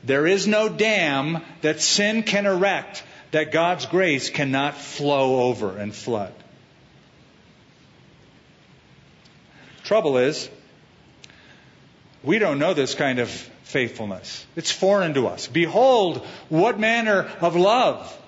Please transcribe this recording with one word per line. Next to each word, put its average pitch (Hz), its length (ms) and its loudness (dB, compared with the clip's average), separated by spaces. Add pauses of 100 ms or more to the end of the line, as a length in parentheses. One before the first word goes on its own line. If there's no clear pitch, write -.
There 139 240 2
is 190 200 2
no 214 240 2
dam 165 720 0 (180)
that 151 220 0
sin 214 400 0
can 202 240 0
erect 185 560 0 (300)
that 156 200 0
God's 170 320 0
grace 165 460 0
cannot 139 480 -2
flow 135 640 0
over 104 340 -2
and 104 180 -8
flood. 104 380 -6 (3500)
Trouble 165 320 2
is, 131 320 0 (1700)
we 165 160 0
don't 160 200 0
know 165 140 2
this 135 220 0
kind 131 240 0
of 117 120 -2 (340)
faithfulness. 110 840 -6 (100)
It's 165 160 -6
foreign 190 420 2
to 120 140 2
us. - 200 -8
"Behold, 170 760 2 (220)
what 196 320 2
manner 220 500 0 (120)
of 170 120 2
love. 190 560 2 (180)